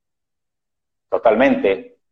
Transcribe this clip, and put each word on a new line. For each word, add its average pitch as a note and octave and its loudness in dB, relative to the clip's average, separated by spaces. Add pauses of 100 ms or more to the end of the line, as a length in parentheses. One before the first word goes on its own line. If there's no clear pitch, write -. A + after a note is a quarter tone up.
(1080)
Totalmente, A2 0 (140)